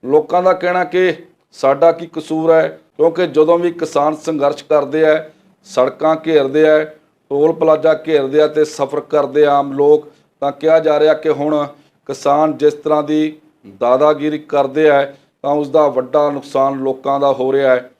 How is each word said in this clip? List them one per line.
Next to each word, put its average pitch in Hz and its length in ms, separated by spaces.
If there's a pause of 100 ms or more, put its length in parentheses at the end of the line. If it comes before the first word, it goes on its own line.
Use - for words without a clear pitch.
ਲੋਕਾਂ 151 400
ਦਾ 185 100
ਕਹਿਣਾ 180 320
ਕਿ 180 280 (420)
ਸਾਡਾ 143 360
ਕੀ 170 220
ਕਸੂਰ 160 380
ਹੈ, 160 160 (300)
ਕਿਉਂਕਿ 165 300
ਜਦੋਂ 156 320
ਵੀ 175 120
ਕਿਸਾਨ 156 440
ਸੰਘਰਸ਼ 147 480
ਕਰਦੇ 151 420
ਆ, 156 240 (380)
ਸੜਕਾਂ 135 480 (100)
ਘੇਰਦੇ 151 420
ਆ, 156 160 (480)
ਟੋਲ 151 220
ਪਲਾਜ਼ਾ 156 400 (140)
ਘੇਰਦੇ 147 340
ਆ 151 60
ਤੇ 151 180
ਸਫ਼ਰ 143 360
ਕਰਦੇ 143 440
ਆ 143 80
ਆਮ 139 200
ਲੋਕ, 147 340 (340)
ਤਾਂ 139 100
ਕਿਹਾ 160 280
ਜਾ 151 200
ਰਿਹਾ 156 140
ਕਿ 156 180
ਹੁਣ 147 340 (440)
ਕਿਸਾਨ 143 480
ਜਿਸ 147 160
ਤਰ੍ਹਾਂ 151 300
ਦੀ 151 340 (420)
ਦਾਦਾਗੀਰੀ 147 600
ਕਰਦੇ 147 500
ਆ, 143 120 (420)
ਤਾਂ 139 80
ਉਸ 147 180
ਦਾ 151 200
ਵੱਡਾ 131 420
ਨੁਕਸਾਨ 139 480
ਲੋਕਾਂ 135 400
ਦਾ 139 120
ਹੋ 127 220
ਰਿਹਾ 135 180
ਹੈ 123 180 (100)